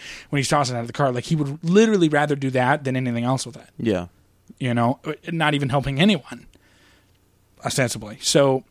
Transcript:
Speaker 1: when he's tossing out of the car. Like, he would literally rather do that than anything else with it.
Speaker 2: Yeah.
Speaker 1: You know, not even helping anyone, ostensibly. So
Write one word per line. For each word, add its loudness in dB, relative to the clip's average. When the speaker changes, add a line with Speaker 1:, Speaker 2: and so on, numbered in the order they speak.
Speaker 1:
when -2
he's -2
tossing 0
out -4
of -8
the -14
car. 0
Like, -4
he 0
would -4
literally 4
rather 0
do -2
that 0
than -2
anything -2
else -2
with -14
it. -20
Speaker 2:
Yeah. -2
Speaker 1:
You -4
know, 0
not 0
even -2
helping -2
anyone, 0
ostensibly. -4
So 4